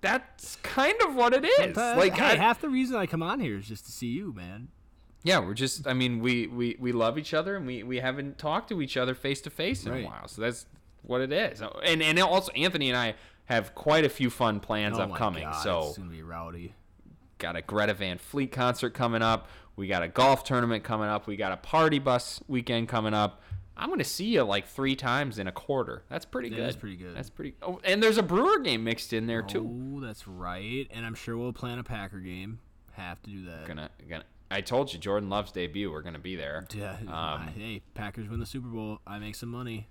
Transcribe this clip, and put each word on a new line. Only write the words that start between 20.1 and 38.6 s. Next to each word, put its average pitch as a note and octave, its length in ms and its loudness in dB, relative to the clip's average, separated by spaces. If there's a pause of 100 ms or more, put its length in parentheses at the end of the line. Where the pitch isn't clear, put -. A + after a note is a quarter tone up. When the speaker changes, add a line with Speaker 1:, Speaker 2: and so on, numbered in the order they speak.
Speaker 1:
tournament A#2 400 2
coming G#2+ 240 0
up, G#2 180 0
we G#2 100 -6
got G2 140 0
a F#2 60 -2
party D#3 420 4
bus C3 480 0
weekend A#2+ 420 0
coming G#2+ 240 0
up. G#2 300 2 (340)
I'm C4+ 140 -4
gonna E4+ 140 0
see - 220 -4
you, G#3+ 180 4
like, G2+ 220 0
three C3+ 300 -2
times B2+ 420 0
in F#2+ 80 -2
a F2+ 60 -4
quarter. - 560 -4
That's D#3 160 -6
pretty B3+ 260 -6
Speaker 2:
That A3+ 60 -8
Speaker 1:
good. - 120 -2
Speaker 2:
is - 80 -4
pretty G2 200 -12
good. F2 200 -14
Speaker 1:
That's C3 140 -10
pretty. - 320 -10
Oh, F3+ 220 -6
and G3 180 4
there's A3 160 6
a A3 60 4
Brewer B3 360 4
game C3+ 240 0
mixed A#2 280 -2
in A2+ 160 0
there, A2+ 140 0
too. G#2 260 -4 (280)
Speaker 2:
Oh, C#3 40 -8
that's A2+ 260 -12
right. F#2+ 680 -8
And A2+ 140 -10
I'm A2+ 80 -6
sure A#2 220 -8
we'll A#2+ 160 -4
plan A#2+ 260 -8
a B2 60 -8
Packer G2+ 340 -8
game. F#2 400 -10 (340)
Have F2+ 300 -12
to - 80 -16
do G2 140 -12
that. D#2+ 240 -14
Speaker 1:
Gonna, D#2 200 -10 (200)
gonna. D#2+ 160 -10 (260)
I G2 120 -2
told C3 300 0
you, F2 60 -8
Jordan G2+ 300 0
Love's G2+ 240 -2
debut. F2+ 400 -4
We're D2+ 100 -8
gonna D#2+ 160 -10
be F#2 160 -8
there. D#2 400 -6
Speaker 2:
Yeah. G2+ 180 -6 (100)
Speaker 1:
Um, A#2 60 -10
Speaker 2:
I, D#2+ 480 -4
hey, G#2+ 260 -10 (120)
Packers G#2+ 340 -10
win A#2 120 -6
the A2+ 60 -6
Super B2+ 220 -10